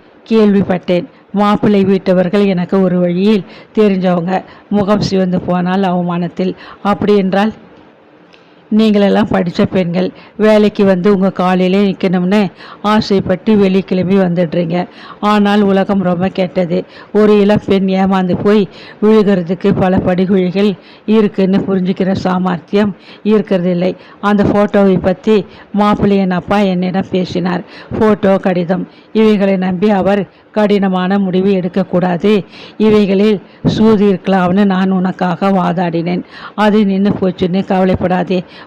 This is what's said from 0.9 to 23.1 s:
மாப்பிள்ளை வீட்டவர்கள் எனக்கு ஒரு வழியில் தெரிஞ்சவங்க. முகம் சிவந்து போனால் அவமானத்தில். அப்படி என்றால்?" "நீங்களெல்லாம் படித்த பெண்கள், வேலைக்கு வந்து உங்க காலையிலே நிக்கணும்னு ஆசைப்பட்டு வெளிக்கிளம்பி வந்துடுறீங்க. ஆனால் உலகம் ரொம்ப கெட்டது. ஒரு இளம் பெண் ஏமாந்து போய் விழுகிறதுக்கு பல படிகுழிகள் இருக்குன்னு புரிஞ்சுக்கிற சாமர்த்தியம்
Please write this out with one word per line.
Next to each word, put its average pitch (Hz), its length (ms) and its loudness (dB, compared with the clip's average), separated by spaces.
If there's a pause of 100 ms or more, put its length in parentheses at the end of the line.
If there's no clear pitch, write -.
மாப்பிள்ளை 208 540 0
வீட்டவர்கள் 190 600 0
எனக்கு 190 360 -2
ஒரு 180 180 0
வழியில் 180 460 0 (300)
தெரிஞ்சவங்க. 185 680 0 (260)
முகம் 202 320 0
சிவந்து 185 400 -2
போனால் 180 400 -2
அவமானத்தில். 175 760 -4 (280)
அப்படி 208 320 0
என்றால்?" 202 380 0 (1200)
"நீங்களெல்லாம் 202 520 2
படித்த 185 360 -2
பெண்கள், 185 460 -4 (260)
வேலைக்கு 214 480 2
வந்து 190 280 2
உங்க 190 180 0
காலையிலே 185 500 0 (100)
நிக்கணும்னு 185 600 0 (300)
ஆசைப்பட்டு 208 760 0
வெளிக்கிளம்பி 190 600 0
வந்துடுறீங்க. 175 720 -2 (320)
ஆனால் 208 420 2
உலகம் 196 400 0
ரொம்ப 180 260 -2
கெட்டது. 180 560 -4 (300)
ஒரு 208 260 4
இளம் 202 260 2
பெண் 196 220 0
ஏமாந்து 190 560 0
போய் 202 260 2 (320)
விழுகிறதுக்கு 196 680 2 (100)
பல 185 180 0
படிகுழிகள் 185 760 0 (340)
இருக்குன்னு 202 520 2
புரிஞ்சுக்கிற 190 540 -2
சாமர்த்தியம் 185 840 -2 (280)